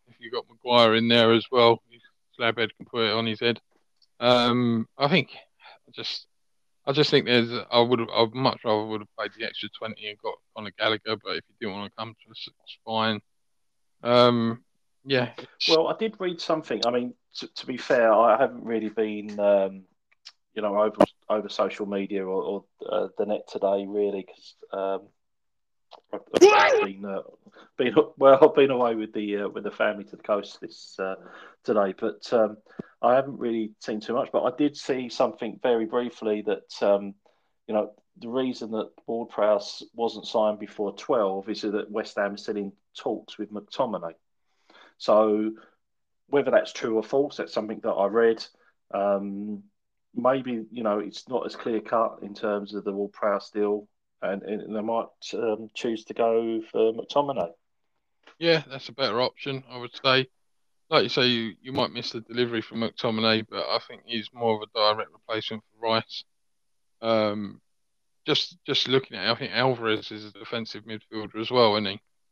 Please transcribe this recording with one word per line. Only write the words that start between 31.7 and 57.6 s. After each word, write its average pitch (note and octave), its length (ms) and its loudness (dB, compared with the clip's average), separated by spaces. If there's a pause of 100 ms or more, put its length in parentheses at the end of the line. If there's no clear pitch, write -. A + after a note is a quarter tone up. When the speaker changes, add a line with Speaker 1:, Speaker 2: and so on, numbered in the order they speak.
Speaker 2:
but, - 340 -6
um, A2 240 2 (460)
I B2 120 4
haven't C3+ 240 -2
really A2+ 420 -4
seen A2 200 -8
too A2+ 140 -6
much. B2+ 180 -2
But B2 120 0
I B2+ 120 -2
did D3 200 0
see B2+ 340 -6
something A2+ 520 -4
very A#2 220 2
briefly A2 580 -4
that, - 400 -6
um, G2+ 320 2 (540)
you G#2+ 60 -6
know, G#2+ 180 -2 (260)
the A#2 100 -12
reason B2 440 -4
that A2 180 -4 (160)
Ward-Prowse A2 800 -2 (100)
wasn't A2 320 -6
signed G#2+ 320 0
before G2+ 380 -8
twelve G2 540 -2
is G#2 100 -6
that G#2 300 -4
West G#2+ 260 -6
Ham G2+ 180 -2
is - 80 -16
still G#2+ 140 -6
in G2 160 -6 (240)
talks - 420 -8
with G#2 140 -10
McTominay. G#2 600 -6 (840)
So A2 560 4 (760)
whether C#3 220 2
that's - 220 2
true A2+ 240 -2
or A2 60 2
false, C#3 340 0
that's - 160 -8
something G#2+ 300 -6
that A2 100 -2
I G2 140 2
read. A2+ 360 4 (520)
Um, G2+ 680 -2 (520)
maybe, B2 580 -2
you A#2+ 100 -10
know, G#2 160 0
it's - 300 -10
not B2+ 160 -4
as A2 100 -8
clear A2+ 260 -4
cut A2+ 420 -2
in G2+ 120 -12
terms G#2 400 -4
of G2+ 100 -8
the G2+ 80 -4
Ward-Prowse G2+ 580 -4
deal, G#2 360 -2 (360)
and, G2 200 -4
and G#2 320 -8
they A2 60 -4
might, A2+ 260 -4 (280)
um, A2 400 -4
choose A2+ 320 -4
to A2 80 -12
go A2+ 480 0 (100)
for A2+ 220 2
McTominay. B2 560 -2 (880)